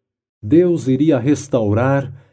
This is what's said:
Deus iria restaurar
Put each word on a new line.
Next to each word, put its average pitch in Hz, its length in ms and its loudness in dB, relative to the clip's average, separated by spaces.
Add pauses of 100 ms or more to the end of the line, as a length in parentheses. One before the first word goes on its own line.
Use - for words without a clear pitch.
(420)
Deus 156 460 0
iria 131 320 2
restaurar 131 960 -2 (200)